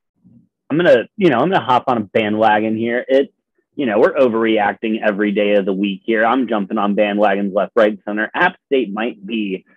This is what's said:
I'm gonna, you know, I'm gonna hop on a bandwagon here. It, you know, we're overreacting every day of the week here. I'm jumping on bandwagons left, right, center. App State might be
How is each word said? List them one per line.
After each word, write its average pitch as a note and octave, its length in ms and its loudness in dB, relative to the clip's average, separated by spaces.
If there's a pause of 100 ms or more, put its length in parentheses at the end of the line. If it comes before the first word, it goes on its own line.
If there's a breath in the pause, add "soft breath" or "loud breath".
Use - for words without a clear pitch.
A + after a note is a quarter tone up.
(680)
I'm C#3 80 -2
gonna, C#3 300 4 (100)
you F#3 120 4
know, A#2 100 2
I'm D3+ 100 2
gonna E3+ 140 0
hop B2 240 0
on B2 100 0
a A2 40 -2
bandwagon G#2+ 760 0
here. A#2 300 -4
It, C3+ 260 2 (420)
you C#3+ 100 -4
know, G#2+ 140 0
we're F3+ 160 4
overreacting A2 880 0
every G#2 300 -2
day G#2 240 0
of G2 100 2
the G2 80 -2
week G2 320 -4
here. A2+ 200 0
I'm A#2+ 220 0
jumping G#2+ 300 -4
on G2+ 180 0
bandwagons G2+ 600 0
left, F#2+ 200 -2
right, G#2+ 300 2
center. G#2+ 300 -4
App F3+ 220 -2 (100)
State B2 240 -2
might G#2+ 340 -8
be G2+ 400 -6 (120 soft breath)